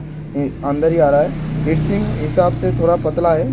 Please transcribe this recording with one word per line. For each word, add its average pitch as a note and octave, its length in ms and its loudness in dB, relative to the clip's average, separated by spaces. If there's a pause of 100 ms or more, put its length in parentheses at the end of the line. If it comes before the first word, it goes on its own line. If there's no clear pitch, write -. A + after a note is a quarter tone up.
(360)
ए, C#3 140 -2 (140)
अंदर D3 280 2
ही E3 60 2
आ D3 120 6
रहा C#3+ 100 4
है। - 440 -2
हीट D#3 140 2
सिंक G#3 280 0 (140)
हिसाब F3 320 2
से F#3 200 -2
थोड़ा E3+ 320 2
पतला E3 300 0
है, D#3+ 180 -2